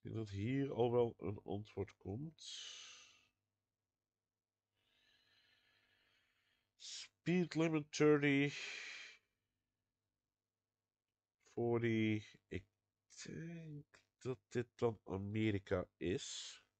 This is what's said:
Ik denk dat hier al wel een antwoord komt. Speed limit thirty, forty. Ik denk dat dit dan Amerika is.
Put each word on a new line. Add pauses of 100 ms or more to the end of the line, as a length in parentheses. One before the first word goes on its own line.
Ik (100)
denk
dat
hier
al
wel
een
antwoord
komt. (4000)
Speed
limit
thirty, (3000)
forty. (260)
Ik (580)
denk (320)
dat (100)
dit
dan
Amerika
is. (200)